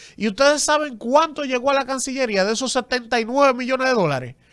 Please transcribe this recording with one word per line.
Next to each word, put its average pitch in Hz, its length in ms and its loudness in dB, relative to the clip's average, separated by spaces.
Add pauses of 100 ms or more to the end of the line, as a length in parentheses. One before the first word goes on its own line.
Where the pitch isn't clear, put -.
(160)
¿Y 214 120 -2
ustedes 277 340 2
saben 302 340 0
cuánto 294 480 0
llegó 254 260 -2
a 277 40 2
la 269 120 0
Cancillería 254 580 -2
de 220 100 0
esos 247 180 -4
setenta 247 480 -2
y 226 40 0
nueve 269 300 4
millones 254 340 -2
de 254 60 2
dólares? 139 420 -2 (160)